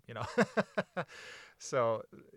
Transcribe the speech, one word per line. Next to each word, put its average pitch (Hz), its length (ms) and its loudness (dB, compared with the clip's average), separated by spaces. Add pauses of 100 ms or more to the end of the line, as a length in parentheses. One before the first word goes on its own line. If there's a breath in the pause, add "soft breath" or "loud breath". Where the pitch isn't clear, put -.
you 120 60 -12
know? 113 120 -4
<laughs> - 800 0 (540 loud breath)
So, 113 440 2 (340)